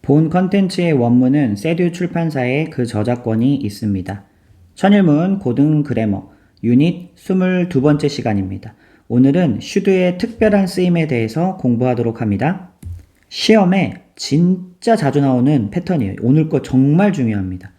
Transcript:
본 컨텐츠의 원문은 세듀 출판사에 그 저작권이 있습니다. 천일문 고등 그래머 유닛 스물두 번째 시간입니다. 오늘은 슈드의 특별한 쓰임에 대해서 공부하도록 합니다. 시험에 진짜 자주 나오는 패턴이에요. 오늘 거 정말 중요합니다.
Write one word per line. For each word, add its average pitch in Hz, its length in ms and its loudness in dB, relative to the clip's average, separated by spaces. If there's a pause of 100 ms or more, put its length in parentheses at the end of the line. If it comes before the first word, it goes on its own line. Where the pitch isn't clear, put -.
본 156 300 2
컨텐츠의 185 640 0
원문은 127 600 2
세듀 170 360 -2
출판사에 156 800 -2
그 123 160 -4
저작권이 117 720 -2
있습니다. 101 640 -6 (500)
천일문 190 640 2
고등 143 460 0
그래머 110 460 -2 (340)
유닛 147 520 0
스물두 185 680 -2
번째 147 260 2
시간입니다. 101 680 -4 (360)
오늘은 131 520 2
슈드의 185 560 0
특별한 208 480 -2
쓰임에 175 400 0
대해서 147 520 -2
공부하도록 120 640 -2
합니다. 120 520 -4 (580)
시험에 185 720 2 (140)
진짜 180 800 0
자주 143 260 0
나오는 127 480 2
패턴이에요. 139 540 -4
오늘 151 260 4
거 131 140 -2
정말 151 500 2
중요합니다. 98 640 -4